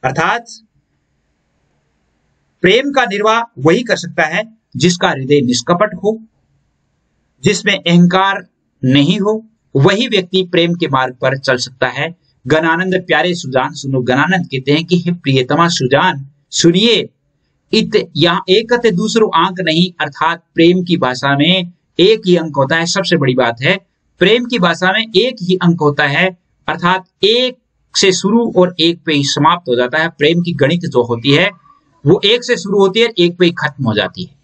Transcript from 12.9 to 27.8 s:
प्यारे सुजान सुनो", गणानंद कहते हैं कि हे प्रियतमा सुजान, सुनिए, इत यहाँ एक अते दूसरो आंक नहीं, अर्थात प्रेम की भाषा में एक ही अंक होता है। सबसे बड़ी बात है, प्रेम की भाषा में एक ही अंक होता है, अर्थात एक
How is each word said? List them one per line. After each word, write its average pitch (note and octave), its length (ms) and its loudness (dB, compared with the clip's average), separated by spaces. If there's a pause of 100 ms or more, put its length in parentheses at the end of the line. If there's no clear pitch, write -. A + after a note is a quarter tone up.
प्यारे E3+ 280 0
सुजान C3 400 -4
सुनो", C3+ 280 -4
गणानंद D3+ 440 0
कहते C3+ 260 -4
हैं D#3+ 120 0
कि F3 140 0
हे F3 140 -2
प्रियतमा C#3+ 560 0
सुजान, D3 580 0 (240)
सुनिए, F#3+ 580 2 (640)
इत - 440 0
यहाँ E3+ 320 0
एक A3+ 240 2
अते A#3+ 180 2
दूसरो G#3+ 380 0
आंक F3+ 320 0
नहीं, E3+ 400 0
अर्थात D#3+ 440 -4 (100)
प्रेम F3 300 4
की F3 120 0
भाषा C3+ 400 -2
में F3 360 0 (280)
एक A3 260 4
ही F3+ 100 4
अंक D#3+ 200 -4
होता C#3 200 0
है। E3+ 100 0
सबसे F3+ 300 -2
बड़ी C3 180 0
बात A#2 280 0
है, F#3 160 0 (400)
प्रेम A3 260 2
की A#3+ 140 -4
भाषा F3+ 340 0
में A3 140 -2 (100)
एक B3+ 260 0
ही F3+ 140 0
अंक E3+ 240 2
होता D3 260 0
है, E3+ 320 -2 (300)
अर्थात F3 360 -2 (200)
एक B3 340 0 (380)